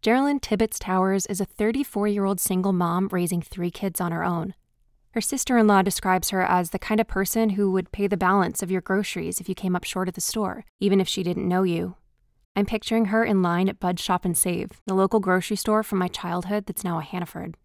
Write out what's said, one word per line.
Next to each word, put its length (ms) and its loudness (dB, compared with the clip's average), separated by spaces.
Jerilyn 380 2
Tibbetts 380 -2
Towers 480 0
is 140 -6
a 40 0
thirty-four-year-old 920 0
single 340 0
mom 380 0
raising 320 0
three 300 -6
kids 280 -6
on 120 -2
her 100 -4
own. 320 -2
Her 80 -2
sister-in-law 640 4
describes 480 0
her 120 0
as 280 2
the 80 -6
kind 220 0
of 80 0
person 420 0
who 220 2
would 180 -2
pay 160 -2
the 100 0
balance 460 2
of 80 -6
your 100 0
groceries 600 -4
if 80 -12
you 80 -2
came 180 -2
up 100 -4
short 220 -4
at 80 -6
the 60 -10
store, 440 -4
even 220 4
if 80 0
she 160 -4
didn't 240 -2
know 160 2
you. 320 -2
I'm 120 2
picturing 400 0
her 180 2
in 180 2
line 260 2
at 120 -6
Bud's 220 -2
Shop 220 -2
and 120 0
Save, 500 -4
the 80 -2
local 240 4
grocery 380 2
store 260 0
from 160 -2
my 100 0
childhood 580 -4
that's 180 -10
now 140 -2
a 40 -6
Hannaford. 640 -10